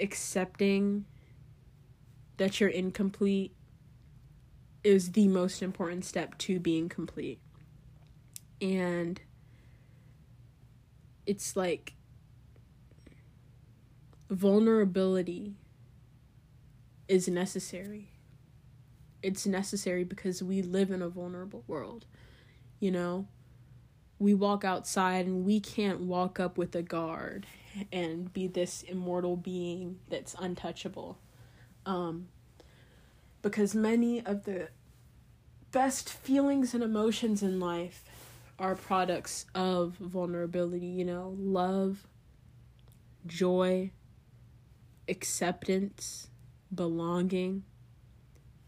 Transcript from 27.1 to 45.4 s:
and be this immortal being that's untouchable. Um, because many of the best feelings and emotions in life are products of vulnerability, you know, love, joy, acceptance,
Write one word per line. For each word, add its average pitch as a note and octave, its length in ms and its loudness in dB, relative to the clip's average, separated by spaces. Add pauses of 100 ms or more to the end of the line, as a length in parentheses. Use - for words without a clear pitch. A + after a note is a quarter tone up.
and F3 400 -4
be F#3 140 -4
this F3+ 360 -2
immortal F3+ 540 -2
being F3 600 -6 (100)
that's - 300 -8
untouchable. F3 800 -8 (640)
Um, F3 440 -4 (1120)
because G#3 320 0
many A#3 500 2
of G3+ 200 -4
the F3+ 240 -6 (1040)
best C4 360 2
feelings C#4 640 4
and A#3+ 100 0
emotions G#3+ 600 2
in F#3 160 2
life F3 460 -4 (540)
are F#3+ 180 0
products F#3 800 0
of F3+ 400 2
vulnerability, F3 920 -4
you F3+ 180 -4
know, F3+ 320 -6
love, F#3+ 720 0 (1200)
joy, F#3 640 2 (1160)
acceptance, - 1200 -4 (440)